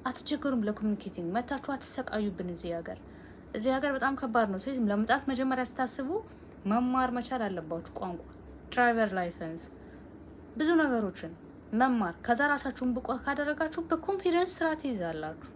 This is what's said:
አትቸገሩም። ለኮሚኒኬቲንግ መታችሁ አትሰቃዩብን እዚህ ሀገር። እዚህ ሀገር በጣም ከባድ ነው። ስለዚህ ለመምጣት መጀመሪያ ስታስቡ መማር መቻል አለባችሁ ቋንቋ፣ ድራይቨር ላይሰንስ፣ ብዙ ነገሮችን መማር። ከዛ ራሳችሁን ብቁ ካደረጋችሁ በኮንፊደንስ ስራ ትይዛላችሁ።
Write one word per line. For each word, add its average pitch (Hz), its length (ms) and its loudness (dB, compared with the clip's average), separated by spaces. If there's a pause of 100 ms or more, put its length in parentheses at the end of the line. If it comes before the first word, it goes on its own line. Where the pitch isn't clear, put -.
አትቸገሩም። 262 600 0
ለኮሚኒኬቲንግ 208 640 -2
መታችሁ 247 400 -2
አትሰቃዩብን 214 800 -2
እዚህ 170 220 -4
ሀገር። 170 260 -6 (560)
እዚህ 226 180 2
ሀገር 277 200 2
በጣም 269 240 2
ከባድ 233 320 4
ነው። 190 120 -2
ስለዚህ 262 220 -2
ለመምጣት 220 440 4
መጀመሪያ 262 400 2
ስታስቡ 262 440 -4 (540)
መማር 247 480 4
መቻል 240 300 -2
አለባችሁ 165 520 -2
ቋንቋ፣ 175 280 -4 (440)
ድራይቨር 233 460 4
ላይሰንስ፣ 175 500 -4 (960)
ብዙ 302 180 2
ነገሮችን 226 580 2 (400)
መማር። 226 480 4
ከዛ 240 260 4
ራሳችሁን 269 460 0
ብቁ 247 160 -2 (100)
ካደረጋችሁ 294 640 0
በኮንፊደንስ 349 680 2
ስራ 330 220 0
ትይዛላችሁ። 165 800 -4